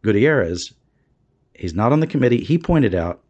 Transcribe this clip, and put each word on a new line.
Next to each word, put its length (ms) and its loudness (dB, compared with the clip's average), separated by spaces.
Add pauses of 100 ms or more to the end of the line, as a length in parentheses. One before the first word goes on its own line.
Gutierrez, 720 0 (800)
he's 200 -10
not 200 0
on 80 2
the 60 0
committee. 360 0
He 140 0
pointed 360 0
out 360 -4